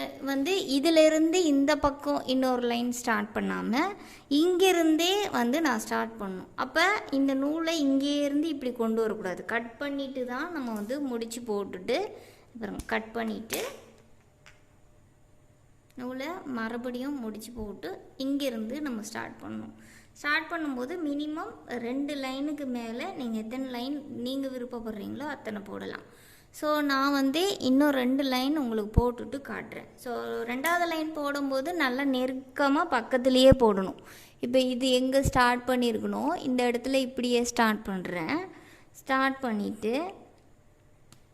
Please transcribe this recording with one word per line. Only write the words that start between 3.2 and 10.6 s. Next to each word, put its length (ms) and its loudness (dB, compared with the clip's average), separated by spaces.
பண்ணாம, 400 -2
இங்கிருந்தே 1000 4
வந்து 300 0
நான் 180 2
ஸ்டார்ட் 360 -4
பண்ணணும். 400 -8
அப்ப 280 2
இந்த 220 2
நூலை 460 0
இங்கே 440 2
இருந்து 240 0
இப்படி 260 -4
கொண்டு 280 0
வரக்கூடாது. 440 -4
கட் 320 -4
பண்ணிட்டு 480 -6
தான் 260 -6
நம்ம 220 -6